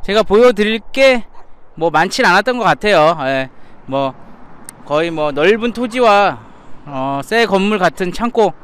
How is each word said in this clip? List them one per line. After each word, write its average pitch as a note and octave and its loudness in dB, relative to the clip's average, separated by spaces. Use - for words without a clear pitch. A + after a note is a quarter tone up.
제가 G3+ 0
보여드릴 G#3+ 4
게 C4 2
뭐 E3 0
많진 F3 0
않았던 G#3 2
것 A3+ -4
같아요. E3 2
예, C3 -2
뭐 C3+ -4
거의 D#3+ -2
뭐 D3+ -2
넓은 G#3 2
토지와, G#3 0
어, C#3 -6
새 A3+ 0
건물 G3 0
같은 F3+ -2
창고 A3 0